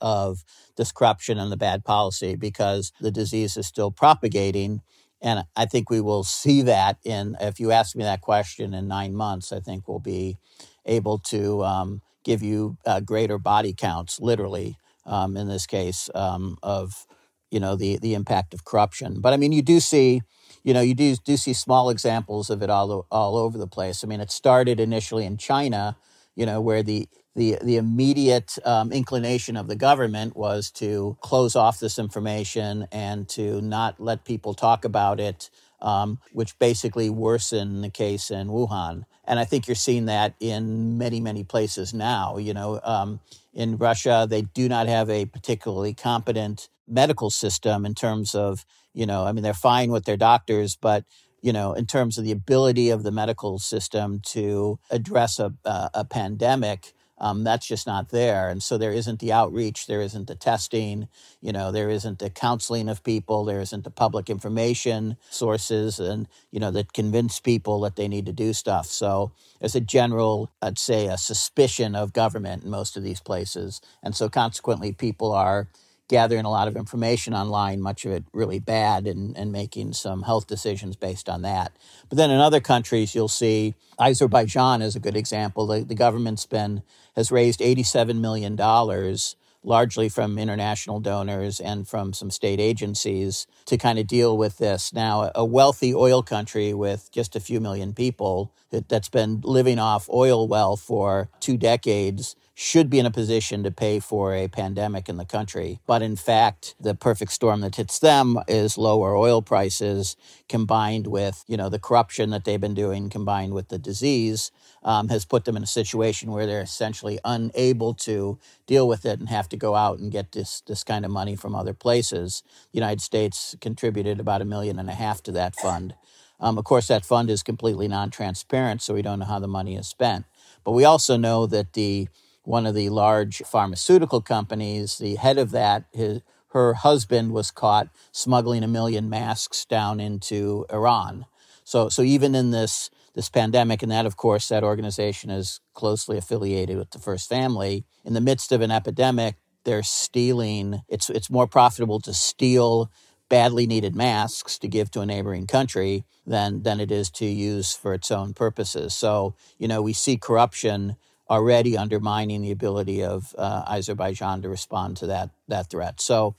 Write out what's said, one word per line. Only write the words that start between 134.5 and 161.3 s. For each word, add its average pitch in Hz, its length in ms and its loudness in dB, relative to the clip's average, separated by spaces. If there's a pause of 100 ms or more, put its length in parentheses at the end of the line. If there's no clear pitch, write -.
the 101 180 -4
head 135 200 4
of 127 140 2
that, 104 420 2
his, 110 300 -2 (300)
her 123 220 6
husband 117 580 4
was 110 180 -2
caught 104 380 2 (240)
smuggling 120 500 2
a 110 60 0
million 113 420 0
masks 110 540 -4
down 107 340 0
into 104 720 -4
Iran. 107 540 0 (380)
So, 110 260 2
so - 120 2
even 139 320 4
in 127 180 4
this, 113 360 -2 (260)
this 110 140 -6
pandemic, 113 540 2
and 113 100 -2
that, 113 140 2
of 101 100 -4
course, 104 320 2
that 107 160 2
organization 104 640 -2
is 95 320 -6 (140)
closely 107 420 -2
affiliated 95 640 -2
with 95 140 -10
the - 80 -18
First 95 280 -6
Family, 104 560 -2 (200)
in 117 100 -4
the 113 60 0
midst 131 320 0
of 117 100 4
an 110 80 0
epidemic, 113 640 0 (300)
they're 110 180 0
stealing. 107 1080 -2
It's, - 220 -4
it's 107 180 -4
more 123 200 4
profitable 117 520 4
to 95 140 -8
steal 117 760 2 (380)
badly 120 380 6
needed 104 280 0
masks 110 640 -2
to 101 100 -8
give 107 240 0
to 110 80 -4
a 101 60 -2
neighboring 98 400 -4
country 101 580 0 (220)
than, 101 360 -2
than 104 180 0
it 101 100 -4
is 101 200 -2
to - 160 -6
use 101 480 -2
for - 180 -4
its 92 180 -4
own 101 220 -2
purposes. 98 600 -4
So, 104 400 0 (240)
you 113 100 -2
know, 110 140 0
we 107 100 0
see 127 240 0
corruption 110 800 0 (320)
already 117 480 4